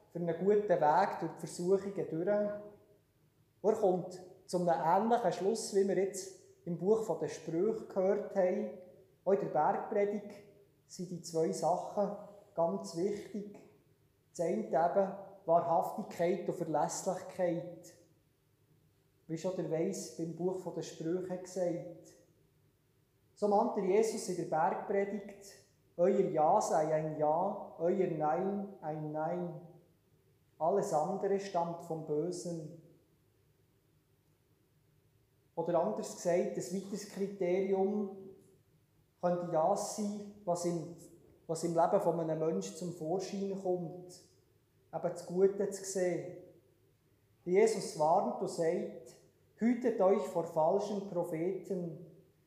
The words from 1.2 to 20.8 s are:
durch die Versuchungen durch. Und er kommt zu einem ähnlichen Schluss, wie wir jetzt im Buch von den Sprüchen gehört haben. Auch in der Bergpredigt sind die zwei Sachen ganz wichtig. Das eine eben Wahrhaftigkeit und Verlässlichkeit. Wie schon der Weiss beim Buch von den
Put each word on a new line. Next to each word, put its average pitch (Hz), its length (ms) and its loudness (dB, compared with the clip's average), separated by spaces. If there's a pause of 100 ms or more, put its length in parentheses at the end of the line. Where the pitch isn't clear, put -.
durch 165 120 -4
die - 140 -10
Versuchungen 190 640 0
durch. 202 400 0 (1120)
Und 202 80 6
er 214 100 0
kommt 185 420 0 (240)
zu 180 120 -2
einem 175 100 2
ähnlichen 185 640 4
Schluss, 214 420 0
wie 196 140 4
wir 180 80 2
jetzt - 420 -2 (260)
im 170 140 -4
Buch 208 240 4
von 156 160 -2
den 147 100 -2
Sprüchen 185 600 -2
gehört 196 480 0
haben. 196 340 2 (540)
Auch 185 80 4
in 190 80 4
der 170 60 -2
Bergpredigt 202 840 0 (560)
sind 180 240 -10
die 165 120 -8
zwei 160 300 0
Sachen 180 640 0 (380)
ganz 170 420 0
wichtig. 202 640 -4 (720)
Das - 100 -10
eine 190 260 0
eben 180 460 2 (340)
Wahrhaftigkeit 170 1000 2
und 170 60 -2
Verlässlichkeit. 170 1400 -2 (1300)
Wie 160 100 -6
schon 180 200 -4
der 160 140 -4
Weiss 170 460 -4
beim 165 180 -6
Buch 185 260 -2
von 170 140 -8
den 160 80 -6